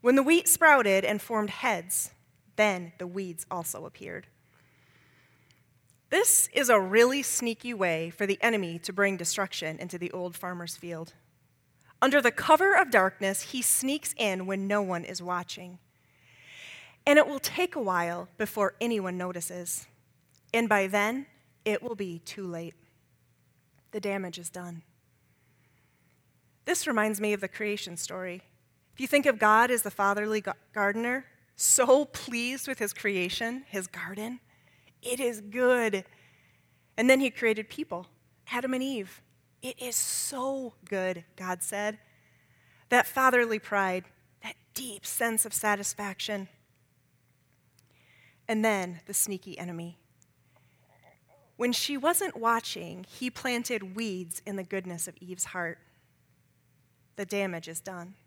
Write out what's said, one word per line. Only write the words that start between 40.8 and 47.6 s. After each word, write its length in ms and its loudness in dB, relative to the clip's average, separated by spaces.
good," 400 -4
God 280 -6
said. 360 -4
That 160 6
fatherly 520 4
pride, 460 0
that 140 -14
deep 320 -10
sense 400 0
of 80 -12
satisfaction. 920 -2